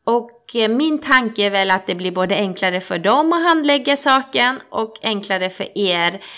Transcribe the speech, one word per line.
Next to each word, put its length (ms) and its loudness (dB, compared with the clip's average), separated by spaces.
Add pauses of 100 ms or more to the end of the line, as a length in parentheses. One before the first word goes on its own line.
Och, 520 -4
eh, 140 2
min 320 0
tanke 440 2
är 40 2
väl 220 2
att 160 0
det 80 -2
blir 160 -4
både 240 0
enklare 460 -2
för 180 -4
dem 340 2
att 100 0
handlägga 540 2
saken 640 0 (100)
och 320 -6
enklare 480 -2
för 280 -10
er 460 0 (140)